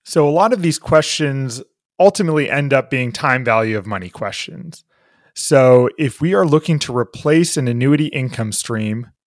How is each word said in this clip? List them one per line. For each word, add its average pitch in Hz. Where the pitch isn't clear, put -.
So 151
a 147
lot 202
of 190
these 160
questions 135
ultimately 170
end 143
up 135
being 127
time 131
value 113
of 98
money 95
questions. -
So 127
if 147
we 175
are 196
looking 156
to 123
replace 156
an 127
annuity 139
income 120
stream, 110